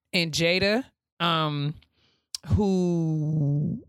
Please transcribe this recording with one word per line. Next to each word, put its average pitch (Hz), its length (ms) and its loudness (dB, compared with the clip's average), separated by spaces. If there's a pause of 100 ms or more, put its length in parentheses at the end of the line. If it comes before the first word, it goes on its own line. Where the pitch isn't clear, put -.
(120)
in 170 160 2
Jada, 185 540 2 (360)
um, 156 540 0 (1000)
who 156 1120 0